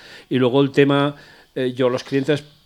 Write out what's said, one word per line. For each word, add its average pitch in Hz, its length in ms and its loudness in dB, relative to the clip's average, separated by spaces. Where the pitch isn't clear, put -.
Y 127 100 -2
luego 127 240 2
el 139 100 -2
tema, 143 440 2
eh, 127 200 -4
yo 127 140 0
los 123 160 -2
clientes, 139 400 -2